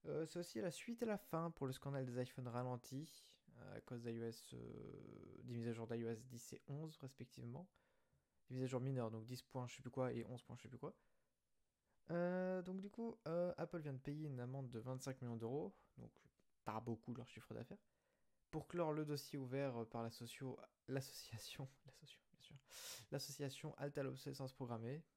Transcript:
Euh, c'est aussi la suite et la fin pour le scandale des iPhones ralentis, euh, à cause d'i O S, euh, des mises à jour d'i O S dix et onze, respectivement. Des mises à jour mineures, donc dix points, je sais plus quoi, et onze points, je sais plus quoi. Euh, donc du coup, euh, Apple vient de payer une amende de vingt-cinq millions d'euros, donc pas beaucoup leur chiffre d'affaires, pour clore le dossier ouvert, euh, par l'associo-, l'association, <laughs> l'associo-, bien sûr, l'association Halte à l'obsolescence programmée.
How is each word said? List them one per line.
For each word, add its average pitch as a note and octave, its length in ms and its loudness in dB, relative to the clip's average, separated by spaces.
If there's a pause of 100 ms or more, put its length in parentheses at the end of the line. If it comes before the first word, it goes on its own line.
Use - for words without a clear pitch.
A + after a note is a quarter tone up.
Euh, D#3 220 4
c'est - 100 -4
aussi F3+ 240 -2
la F#3 80 4
suite - 320 -2
et A#3+ 40 6
la G#3 120 4
fin E3 340 2
pour - 140 0
le C3 80 2
scandale C#3 320 0
des B2 160 2
iPhones B2+ 260 0
ralentis, B2+ 760 0 (320)
euh, F#2+ 200 -8
à A2+ 40 -6
cause A#2+ 220 -4
d'i A#2 180 0
O - 20 0
S, A#2 300 -4
euh, - 920 -8
des B2 120 -4
mises A#2 120 2
à A#2 60 2
jour A2+ 140 -2
d'i A#2 160 2
O A2+ 40 2
S A2+ 160 0
dix B2 300 -10
et - 140 -10
onze, D#3 300 -4
respectivement. B2+ 720 -8 (840)
Des B2+ 60 -4
mises B2+ 100 4
à - 20 2
jour B2 140 4
mineures, B2+ 280 4
donc A2 160 -4
dix B2 160 -4
points, B2+ 260 -2
je - 80 -8
sais - 60 -12
plus A#2+ 100 -6
quoi, B2+ 220 4
et A#2 120 2
onze B2 180 -6
points, - 140 -8
je - 40 -12
sais A2+ 80 -12
plus A#2 80 -10
quoi. D#3 180 -4 (1160)
Euh, F#3 500 6
donc F#3 200 0
du G3+ 80 -4
coup, A#3 280 -2 (100)
euh, F3 300 6
Apple E3 220 0
vient D3 140 0
de C3 60 -2
payer D3+ 280 0
une C3 120 0
amende B2+ 300 -2
de A#2 100 -2
vingt-cinq C3 420 -2
millions A#2 160 0
d'euros, C#3 380 2 (220)
donc A2+ 140 -10 (520)
pas A2 160 0
beaucoup A#2 360 -2
leur A#2 120 -8
chiffre - 260 -10
d'affaires, C#3 280 -6 (680)
pour D#3 180 -2
clore E3+ 240 6
le D3+ 140 4
dossier D3 320 0
ouvert, C3 400 2
euh, A2+ 80 2
par A#2 180 0
l'associo-, A#2+ 560 -4 (280)
l'association, C3 880 -2
<laughs> - 80 -20
l'associo-, - 340 -18 (120)
bien - 100 -20
sûr, - 160 -16 (540)
l'association C#3+ 680 -2
Halte D3 220 0
à C#3 40 6
l'obsolescence C3+ 480 0
programmée. A#2+ 520 -2 (140)